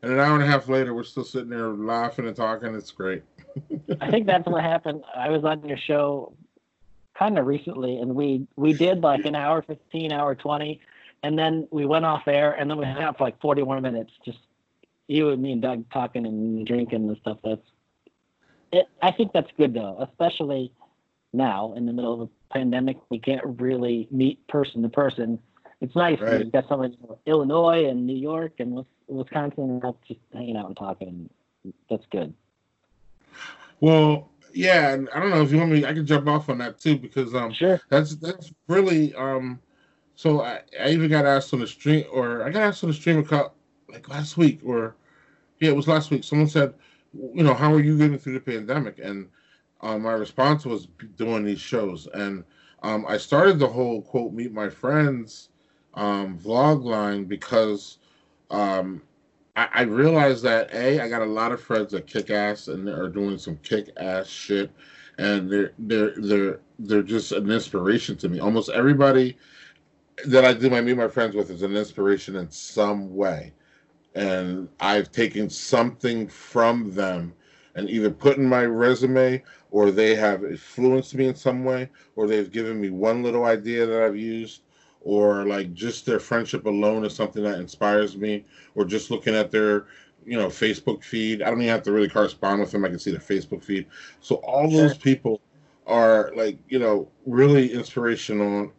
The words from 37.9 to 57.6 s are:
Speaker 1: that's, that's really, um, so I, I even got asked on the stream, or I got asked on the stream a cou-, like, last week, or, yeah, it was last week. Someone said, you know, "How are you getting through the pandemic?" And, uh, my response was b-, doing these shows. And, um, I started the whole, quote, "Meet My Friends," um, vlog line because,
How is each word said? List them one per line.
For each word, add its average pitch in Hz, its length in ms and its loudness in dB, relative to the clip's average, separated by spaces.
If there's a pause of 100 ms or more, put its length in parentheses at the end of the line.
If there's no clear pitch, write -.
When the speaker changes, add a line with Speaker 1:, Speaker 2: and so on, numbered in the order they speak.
Speaker 1:
that's, 151 260 2
that's 165 360 -10 (160)
really, 165 480 4
um, 127 440 -4 (560)
so 151 260 2
I, - 200 -6 (200)
I 127 80 0
even 160 200 2
got 151 160 4
asked 139 280 2
on 135 60 -2
the 117 80 -4
stream, 151 440 0
or 120 320 -2
I 123 60 -4
got 202 140 -2
asked 202 200 -2
on 175 60 0
the 156 60 2
stream 160 240 2
a 151 40 0
cou-, 147 280 0 (380)
like, - 200 -20
last 147 280 -6
week, 156 260 4
or, 113 320 -4 (640)
yeah, 160 120 4
it 139 40 4
was 143 120 -2
last 156 240 2
week. 147 120 -2
Someone 151 260 2
said, 139 240 2 (600)
you 175 100 2
know, 139 100 6
"How 151 200 4
are 156 80 6
you 151 160 4
getting 147 200 4
through 127 160 -8
the 131 80 -6
pandemic?" 113 580 -6
And, 98 300 -10 (520)
uh, 110 160 -4
my 110 160 -4
response 131 520 2
was 110 220 -6
b-, - 200 -20 (100)
doing 113 280 -2
these 101 160 -4
shows. 95 520 -4
And, 98 300 -8 (400)
um, 107 240 -4
I 107 100 -2
started 165 420 4
the 135 80 4
whole, 117 340 -2
quote, 117 320 -4
"Meet 117 200 -8
My 107 160 -6
Friends," 135 800 -2 (460)
um, 101 440 -4
vlog 127 440 2
line 104 420 -2
because, 104 760 -2 (520)